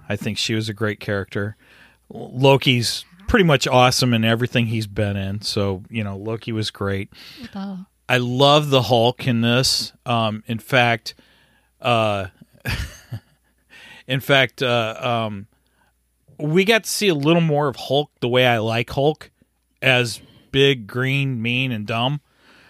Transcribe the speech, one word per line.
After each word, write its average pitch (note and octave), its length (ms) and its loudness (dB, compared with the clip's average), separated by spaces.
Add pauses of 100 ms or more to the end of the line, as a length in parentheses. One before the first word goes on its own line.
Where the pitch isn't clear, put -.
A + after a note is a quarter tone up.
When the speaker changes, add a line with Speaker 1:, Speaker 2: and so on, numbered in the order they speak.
Speaker 1:
I G#2 80 -2
think G#2 200 -6
she - 160 -2
was A2 140 -2
a A2 60 -8
great G#2 260 -4
character. G2+ 560 -4 (540)
Loki's B2+ 960 2 (240)
pretty G#3 160 6
much C#3+ 240 4
awesome B2+ 440 4
in A2 120 2
everything A#2 400 0
he's A2 200 -4
been G2+ 300 -4
in. G2 260 -6
So, G2 480 -4
you A2+ 140 -6
know, G2 140 -8
Loki A2 340 -8
was A2 200 -4
great. G2 380 -4 (440)
Speaker 2:
Duh. G3 240 -10 (320)
Speaker 1:
I B2+ 80 2
love C#3 520 4
the C3+ 120 4
Hulk A#2 460 2
in A#2 120 0
this. A#2+ 540 0 (120)
Um, A2+ 400 -2
in A2+ 140 -6
fact, A#2+ 540 0 (680)
uh, A2 460 0 (400)
<laughs> - 1400 -12
in C3 120 -2
fact, C3+ 420 2
uh, A#2+ 360 0 (320)
um, G#2 180 -10 (880)
we D#3 280 2
got A3 180 2
to - 60 -10
see - 180 -2
a E3+ 80 2
little D#3 260 4
more D3 280 0
of A#2 80 -8
Hulk C#3+ 420 -2
the B2 80 -2
way B2+ 180 4
I A#2+ 120 4
like A2+ 320 -2
Hulk, D3 420 -2 (500)
as B2 380 0 (320)
big, C3+ 340 2
green, C3 560 -4
mean, B2 300 -2
and G#2+ 160 -6
dumb. B2 320 -2 (500)